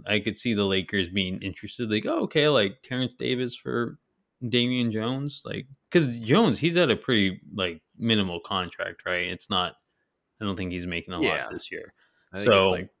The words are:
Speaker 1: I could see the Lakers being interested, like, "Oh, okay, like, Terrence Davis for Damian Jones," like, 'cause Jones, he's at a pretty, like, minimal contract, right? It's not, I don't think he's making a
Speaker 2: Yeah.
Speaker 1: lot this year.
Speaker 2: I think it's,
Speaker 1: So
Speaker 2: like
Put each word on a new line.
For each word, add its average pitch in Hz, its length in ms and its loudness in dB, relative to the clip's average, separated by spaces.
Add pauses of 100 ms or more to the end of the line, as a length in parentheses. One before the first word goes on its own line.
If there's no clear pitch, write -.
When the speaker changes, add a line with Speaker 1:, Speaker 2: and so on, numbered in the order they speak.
Speaker 1:
I 104 140 0
could 104 180 -4
see 120 160 -2
the 101 120 2
Lakers 95 440 0
being 95 320 -2
interested, 101 500 -6
like, 107 140 0
"Oh, 302 180 0
okay, 151 260 2
like, 104 320 2
Terrence 127 340 -4
Davis 123 400 -2
for 120 440 -4 (480)
Damian 123 440 0
Jones," 131 540 -4
like, - 220 -8 (240)
'cause 131 280 2
Jones, 123 400 4
he's 170 180 0
at 165 120 4
a 104 60 6
pretty, 98 460 2 (120)
like, 87 280 -4 (160)
minimal 101 420 0
contract, 92 680 -6
right? 90 240 -2
It's 90 200 -10
not, 90 260 0 (680)
I 107 40 -6
don't 98 120 -2
think 92 160 -4
he's 90 140 -6
making 87 280 -6
a - 60 -2
Speaker 2:
Yeah. - 20 2
Speaker 1:
lot 73 260 0
this - 220 -10
year. - 220 -14 (400)
Speaker 2:
I 95 60 -8
think 107 160 6
it's, 95 160 6
Speaker 1:
So - 0 -
Speaker 2:
like 80 180 -2 (100)